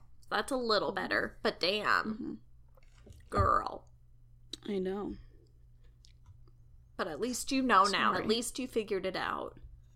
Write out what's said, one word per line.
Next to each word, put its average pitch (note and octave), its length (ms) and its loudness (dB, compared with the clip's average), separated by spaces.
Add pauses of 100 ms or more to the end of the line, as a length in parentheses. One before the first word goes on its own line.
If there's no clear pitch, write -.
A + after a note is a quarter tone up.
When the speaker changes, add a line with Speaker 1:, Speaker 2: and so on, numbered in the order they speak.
(300)
Speaker 1:
That's G#3 200 -2
a C#4 60 -2
little G#3 340 2
better, F#3+ 520 -2
but G#3 180 0
damn. F3+ 540 2
Speaker 2:
Mm-hmm. D4+ 180 -8 (960)
Speaker 1:
Girl. - 560 2 (840)
Speaker 2:
I G3+ 120 -2
know. F#3+ 380 -4 (1800)
Speaker 1:
But F#3+ 120 -4
at D3+ 120 -8
least B3 320 -2
you C4+ 80 2
know G#3+ 240 8
now. E3+ 280 4
At F#3 80 2
Speaker 2:
Sorry. - 80 -4
Speaker 1:
least A#3 300 0
you B3+ 80 -4
figured G3+ 380 -2
it F#3 120 -2
out. E2 400 -4 (400)